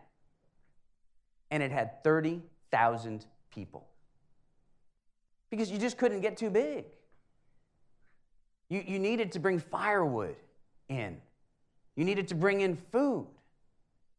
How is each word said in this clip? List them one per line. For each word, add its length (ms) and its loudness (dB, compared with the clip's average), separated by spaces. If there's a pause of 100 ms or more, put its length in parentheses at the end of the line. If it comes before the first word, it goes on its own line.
(1500)
and 100 0
it 100 -2
had 320 -2
thirty 380 2 (300)
thousand 560 2 (240)
people. 360 -14 (1600)
Because 180 0
you 80 -4
just 200 -2
couldn't 240 2
get 160 -2
too 120 -2
big. 360 0 (1800)
You, 180 -4
you 100 -2
needed 360 0
to 60 -4
bring 200 2
firewood 760 0 (540)
in. 280 -6 (800)
You 80 0
needed 260 0
to 60 -4
bring 260 2
in 140 2
food. 520 0 (920)